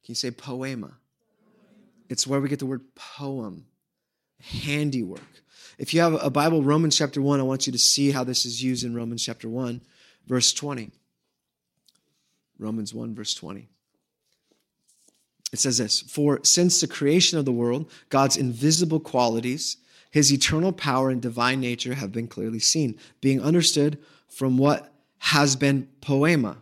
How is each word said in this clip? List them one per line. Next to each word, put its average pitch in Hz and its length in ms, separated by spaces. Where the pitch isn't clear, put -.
Can - 80
you 117 40
say 123 160
poema? 131 640
It's 127 180
where 139 120
we 139 100
get 139 100
the 135 60
word 131 180
poem, 123 720
handiwork. 139 800
If - 160
you 165 80
have 165 120
a 147 160
Bible, 151 340
Romans 151 340
chapter 143 240
one, 139 180
I 135 40
want 131 240
you 127 60
to 123 40
see 139 340
how 131 120
this 123 220
is 120 180
used 127 200
in 120 120
Romans 117 280
chapter 113 260
one, 120 320
verse 127 280
twenty. 131 380
Romans 107 360
one, 117 200
verse 104 200
twenty. 104 340
It - 80
says 127 180
this, 113 240
"For 143 420
since 175 380
the 160 60
creation 165 500
of 147 80
the 131 60
world, 120 400
God's 135 280
invisible 156 640
qualities," 123 800
his 143 200
eternal 156 400
power 131 380
and 127 120
divine 120 380
nature 123 340
have 135 180
been 117 160
clearly 113 320
seen, 135 380
being 135 200
understood 151 560
from 131 300
what 139 360
has 143 360
been 139 320
poema 143 600